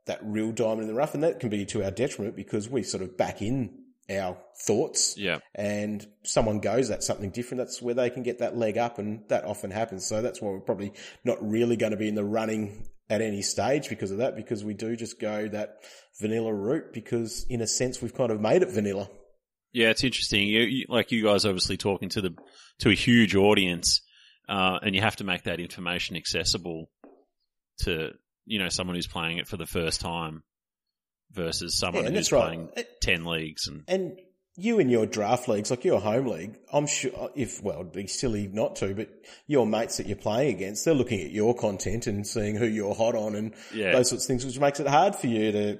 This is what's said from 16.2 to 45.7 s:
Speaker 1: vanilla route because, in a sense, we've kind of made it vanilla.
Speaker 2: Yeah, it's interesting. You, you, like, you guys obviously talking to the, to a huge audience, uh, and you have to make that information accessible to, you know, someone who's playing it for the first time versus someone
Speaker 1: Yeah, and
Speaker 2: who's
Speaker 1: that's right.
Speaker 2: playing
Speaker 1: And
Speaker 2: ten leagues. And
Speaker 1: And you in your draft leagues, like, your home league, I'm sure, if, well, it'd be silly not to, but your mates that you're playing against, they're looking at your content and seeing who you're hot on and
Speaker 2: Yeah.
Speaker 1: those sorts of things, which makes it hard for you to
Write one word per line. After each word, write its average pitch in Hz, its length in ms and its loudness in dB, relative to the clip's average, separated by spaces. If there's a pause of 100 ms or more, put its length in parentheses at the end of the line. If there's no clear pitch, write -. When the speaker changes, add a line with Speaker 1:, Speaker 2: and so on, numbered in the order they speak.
Speaker 1:
vanilla 110 340 0
route 113 400 -2
because, 117 560 -4
in 120 100 0
a 110 60 -2
sense, 127 340 -2
we've 117 140 -6
kind 123 180 2
of 104 80 -2
made 127 220 6
it - 80 0
vanilla. 101 400 -2 (640)
Speaker 2:
Yeah, 113 160 6
it's - 140 2
interesting. 104 440 2
You, 107 140 4
you, 120 260 0
like, 117 240 2
you 113 100 2
guys 101 220 6
obviously 95 320 0
talking 98 340 0
to 107 120 -2
the, 87 120 -2 (440)
to - 100 4
a 101 60 8
huge 113 400 6
audience, 95 680 4 (480)
uh, 95 320 2
and 101 140 0
you 95 80 2
have 107 140 2
to 107 80 -6
make 90 180 -2
that 85 180 -4
information 87 560 -6
accessible 82 720 -4 (920)
to, 80 320 -2 (340)
you 107 120 -2
know, 90 120 0
someone 90 260 -2
who's 87 100 -4
playing 85 300 -4
it 87 100 -6
for 101 120 -8
the 80 80 -8
first 82 340 -2
time 82 420 -6 (880)
versus 82 460 -4
someone 90 260 0
Speaker 1:
Yeah, 117 40 -2
and 165 80 0
Speaker 2:
who's - 140 0
Speaker 1:
that's - 20 -2
right. 123 140 6
Speaker 2:
playing 82 300 -6
Speaker 1:
And 233 100 -6 (160)
Speaker 2:
ten 85 220 2
leagues. 80 420 -4
And 76 200 -12
Speaker 1:
And 185 320 -2 (380)
you 220 240 2
in 135 80 6
your 113 180 6
draft 110 420 0
leagues, 104 220 0
like, 127 140 -2
your 135 160 4
home 113 260 2
league, 101 320 -6 (140)
I'm 147 140 2
sure, - 500 -4
if, - 260 -6
well, 85 180 -4
it'd 90 120 -10
be 95 160 -8
silly 104 420 -2
not 113 260 0
to, 98 180 -2
but 104 140 -6 (380)
your 131 200 4
mates 110 320 0
that 110 80 -6
you're 101 100 -4
playing 113 400 2
against, 98 280 -4
they're 165 100 6
looking 110 260 2
at 73 100 -8
your 107 240 4
content 104 520 -2
and 104 200 -2
seeing 107 300 -2
who 117 100 2
you're 104 280 0
hot 113 200 2
on 107 220 -2
and 107 180 -6 (180)
Speaker 2:
Yeah. 101 200 0
Speaker 1:
those 127 160 6
sorts - 160 -2
of - 40 -4
things, 127 180 0
which 127 120 -6
makes 143 220 2
it 143 80 0
hard 160 260 6
for - 140 -4
you 110 240 2
to 104 280 2